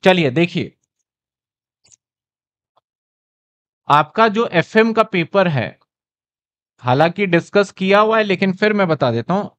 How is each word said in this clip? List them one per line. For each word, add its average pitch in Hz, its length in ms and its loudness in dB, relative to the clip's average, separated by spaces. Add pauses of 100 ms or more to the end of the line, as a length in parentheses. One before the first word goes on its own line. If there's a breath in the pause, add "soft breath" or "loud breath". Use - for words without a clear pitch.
चलिए 180 280 2
देखिए, 165 440 -4 (3000)
आपका 151 420 2
जो 214 240 -2
एफ़एम 220 400 0
का 220 120 0
पेपर 185 440 -2
है, 123 180 -4 (1160)
हालांकि 156 420 0
डिस्कस 185 460 0
किया 190 280 0
हुआ 220 180 2
है, 220 60 0
लेकिन 190 300 -2
फिर 214 200 -2
मैं 202 140 0
बता 139 240 0
देता 117 220 -4
हूं 196 140 -4 (120)